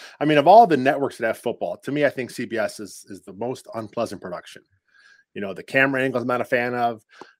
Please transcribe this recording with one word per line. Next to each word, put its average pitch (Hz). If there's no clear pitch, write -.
I 147
mean, 151
of 139
all 185
the 165
networks 135
that 120
have 110
football, 98
to -
me, 143
I 127
think 123
C 123
B 113
S 107
is, -
is 92
the 92
most 120
unpleasant 107
production. -
You 95
know, 98
the 90
camera 135
angles 127
I'm 123
not 123
a 113
fan 123
of, 117